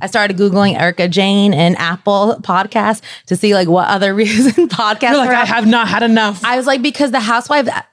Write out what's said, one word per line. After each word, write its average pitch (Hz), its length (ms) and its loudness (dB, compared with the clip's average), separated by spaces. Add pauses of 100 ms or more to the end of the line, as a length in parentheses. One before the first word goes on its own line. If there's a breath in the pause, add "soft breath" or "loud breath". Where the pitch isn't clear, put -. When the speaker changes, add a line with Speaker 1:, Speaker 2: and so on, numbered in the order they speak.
Speaker 1:
I 190 60 -8
started 202 320 -2
Googling 202 420 2
Erica 175 280 0
Jane 196 440 2
and 170 260 2
Apple 202 640 -2
podcasts 208 600 -2 (240 loud breath)
to 185 100 -2
see, 208 180 0
like, 185 140 0
what 175 200 2
other 196 260 0
<laughs> 208 80 0
reason 233 460 2
podcasts 214 420 -2
Speaker 2:
You're 285 80 2
like, 254 100 0
Speaker 1:
were 247 60 2
Speaker 2:
"I 240 80 0
Speaker 1:
out. 214 60 -2
Speaker 2:
have 226 180 0
not 226 220 2
had 202 140 -2
enough." 220 420 0
Speaker 1:
I 240 120 0
was 254 100 -2
like, 277 140 0
because 277 300 -2
the 254 100 -2
Housewives 240 480 -2
e-, - 40 -6 (200)